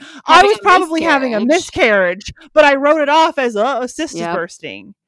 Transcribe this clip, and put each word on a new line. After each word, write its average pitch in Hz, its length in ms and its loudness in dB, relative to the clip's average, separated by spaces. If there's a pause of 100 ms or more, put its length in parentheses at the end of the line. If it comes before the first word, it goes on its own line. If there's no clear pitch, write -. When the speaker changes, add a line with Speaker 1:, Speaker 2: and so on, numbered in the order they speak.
(260)
Speaker 1:
I 311 120 4
Speaker 2:
Having 392 120 6
Speaker 1:
was 427 80 -2
Speaker 2:
a - 40 -14
Speaker 1:
probably 330 400 0
having 269 340 -2
a 208 40 -2
Speaker 2:
miscarriage. 214 920 0
Speaker 1:
miscarriage, - 200 -20
but 302 120 4
I 285 100 4
wrote 285 260 0
it 285 80 -2
off 320 300 0
as, 247 160 -4
"Uh, 233 280 -2
a 254 40 -4
cyst 311 280 -10
is - 80 -8
Speaker 2:
Yep. 170 120 -6
Speaker 1:
bursting." 165 640 -12 (120)